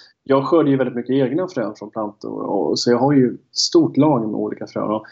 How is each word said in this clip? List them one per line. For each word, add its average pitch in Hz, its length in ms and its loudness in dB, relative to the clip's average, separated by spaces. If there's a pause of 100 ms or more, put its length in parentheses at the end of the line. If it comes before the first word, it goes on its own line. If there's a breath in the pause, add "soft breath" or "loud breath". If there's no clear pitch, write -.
(240 loud breath)
jag 135 220 2
skördar 156 240 2
ju 139 80 4
väldigt 123 180 -2
mycket 123 200 -4
egna 139 320 0
frön 107 280 -6
från 104 140 -16
plantor 107 540 -10
och, 90 360 -2
så 123 120 0
jag 120 60 4
har 135 160 2
ju 123 200 4
ett - 240 -16
stort - 400 2
lager 135 300 2
med 107 80 -4
olika 107 320 -6
frön. 107 240 -6
Och 107 200 -4